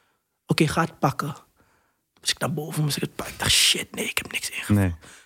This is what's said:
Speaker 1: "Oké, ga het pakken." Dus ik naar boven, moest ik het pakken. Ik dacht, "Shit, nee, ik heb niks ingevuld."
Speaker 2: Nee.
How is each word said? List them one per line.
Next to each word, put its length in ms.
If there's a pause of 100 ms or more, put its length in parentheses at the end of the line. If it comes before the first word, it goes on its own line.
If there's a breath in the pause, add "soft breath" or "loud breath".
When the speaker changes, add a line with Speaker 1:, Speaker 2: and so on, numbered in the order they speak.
(460)
Speaker 1:
"Oké, 200
ga 140
het 180
pakken." 360 (880)
Dus 100
ik 80
naar 160
boven, 280
moest 140
ik 60
het 120
pakken. 200
Ik 60
dacht, 120
"Shit, 420
nee, 100
ik 140
heb 140
niks 180
ingevuld." 280
Speaker 2:
Nee. 160 (320 loud breath)